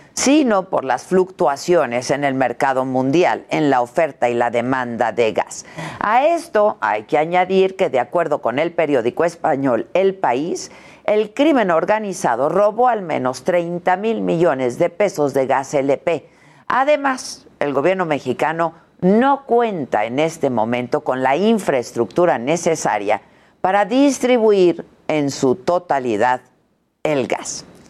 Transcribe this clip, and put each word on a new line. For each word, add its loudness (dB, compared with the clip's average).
sino 2
por -2
las -2
fluctuaciones 0
en 0
el 0
mercado 0
mundial, 0
en 0
la 2
oferta -2
y -2
la 0
demanda -2
de 0
gas. -6
A 2
esto 0
hay -2
que -2
añadir 2
que, 0
de 0
acuerdo -2
con -2
el -2
periódico 0
español -2
El 2
País, -4
el 0
crimen 2
organizado 0
robó 2
al 0
menos -4
treinta 0
mil -2
millones 0
de 0
pesos -2
de 0
gas -2
L 0
P. -4
Además, -2
el -2
gobierno 0
mexicano -2
no 2
cuenta 0
en -6
este 0
momento -2
con -2
la 2
infraestructura 0
necesaria -2
para 0
distribuir 2
en 0
su 2
totalidad 0
el 0
gas. -6